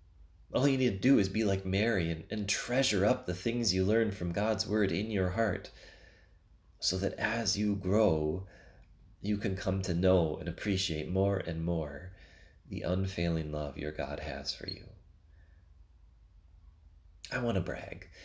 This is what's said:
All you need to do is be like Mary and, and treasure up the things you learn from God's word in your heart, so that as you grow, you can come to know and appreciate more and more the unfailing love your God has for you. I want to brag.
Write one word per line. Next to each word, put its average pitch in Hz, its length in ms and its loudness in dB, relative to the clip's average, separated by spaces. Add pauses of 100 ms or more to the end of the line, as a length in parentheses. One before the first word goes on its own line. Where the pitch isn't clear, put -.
(540)
All 131 140 4
you 135 100 2
need 127 140 4
to 95 80 -4
do 131 180 6
is 98 120 4
be 107 160 0
like 98 200 0
Mary 95 460 2
and, 80 180 -6
and 104 200 -4
treasure 120 560 2
up 123 200 2
the 90 80 -2
things 113 400 0
you 95 120 4
learn 107 260 4
from 87 220 -4
God's 104 340 -2
word 104 240 2
in 101 180 -2
your 95 220 0
heart, 101 400 -2 (1080)
so - 180 -2
that 92 160 -2
as - 440 -2
you 104 180 0
grow, 92 720 2 (760)
you 104 160 -2
can 98 180 -2
come 95 280 0
to 90 100 -2
know 87 420 4
and 78 140 -6
appreciate 85 600 -2
more 98 280 2
and 82 260 -4
more 82 480 -2 (560)
the 98 140 -6
unfailing 85 680 0
love 73 280 -4
your 76 160 -4
God 73 260 -6
has 71 340 -6
for - 160 -14
you. - 140 -10 (2500)
I 131 80 -2
want 120 160 0
to 92 60 2
brag. - 480 -8 (160)